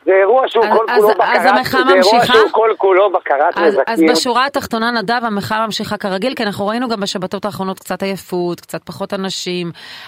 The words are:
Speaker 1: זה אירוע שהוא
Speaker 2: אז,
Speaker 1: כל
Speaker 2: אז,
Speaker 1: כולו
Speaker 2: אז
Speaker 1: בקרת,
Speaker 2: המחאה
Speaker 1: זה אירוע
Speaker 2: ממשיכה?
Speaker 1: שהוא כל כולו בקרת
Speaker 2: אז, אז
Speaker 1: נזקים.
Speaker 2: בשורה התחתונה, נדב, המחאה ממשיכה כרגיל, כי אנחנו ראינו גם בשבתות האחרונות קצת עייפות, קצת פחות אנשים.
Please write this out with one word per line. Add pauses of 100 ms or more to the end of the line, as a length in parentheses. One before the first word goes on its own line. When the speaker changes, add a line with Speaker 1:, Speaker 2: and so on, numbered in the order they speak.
Speaker 1:
זה
אירוע
שהוא
Speaker 2:
אז,
Speaker 1:
כל
Speaker 2:
אז,
Speaker 1:
כולו
Speaker 2:
אז
Speaker 1:
בקרת,
Speaker 2:
המחאה
Speaker 1:
זה
אירוע
Speaker 2:
ממשיכה?
Speaker 1:
שהוא
כל
כולו
בקרת
Speaker 2:
אז, (140)
אז
Speaker 1:
נזקים.
Speaker 2:
בשורה
התחתונה,
נדב,
המחאה
ממשיכה
כרגיל,
כי
אנחנו
ראינו
גם
בשבתות
האחרונות
קצת
עייפות,
קצת
פחות
אנשים. (400)